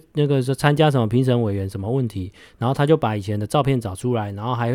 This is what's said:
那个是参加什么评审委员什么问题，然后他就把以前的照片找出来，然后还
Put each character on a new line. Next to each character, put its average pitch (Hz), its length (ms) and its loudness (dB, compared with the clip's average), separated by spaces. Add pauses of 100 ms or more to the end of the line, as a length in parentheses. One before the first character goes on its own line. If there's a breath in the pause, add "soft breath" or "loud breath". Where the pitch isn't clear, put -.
(120)
那 147 120 0
个 139 160 2
是 131 140 -2
参 147 220 2
加 156 120 4
什 135 120 2
么 110 80 2
评 123 160 2
审 120 180 2
委 104 100 0
员 98 160 -2
什 98 120 -8
么 98 100 -6
问 127 160 -2
题， 95 260 -8 (260 soft breath)
然 117 100 0
后 135 40 2
他 143 140 0
就 156 100 6
把 107 200 0
以 107 40 -4
前 104 200 -4
的 107 40 -4
照 147 160 0
片 135 200 0
找 104 120 -6
出 123 220 -4
来， 104 180 -4
然 101 120 -10
后 123 100 -2
还 117 200 0